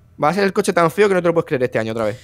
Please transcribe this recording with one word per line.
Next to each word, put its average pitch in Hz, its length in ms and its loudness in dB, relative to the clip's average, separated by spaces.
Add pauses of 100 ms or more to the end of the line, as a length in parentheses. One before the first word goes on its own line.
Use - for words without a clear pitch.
(220)
va 147 60 2
a 160 60 0
ser 196 100 0
el 190 80 0
coche 196 220 -2
tan 165 160 2
feo 208 180 2
que 190 60 2
no 175 80 2
te 175 60 0
lo 170 60 4
puedes 165 120 0
creer 127 160 -2
este 123 160 -2
año 110 140 -2
otra 113 140 -4
vez", 107 180 -4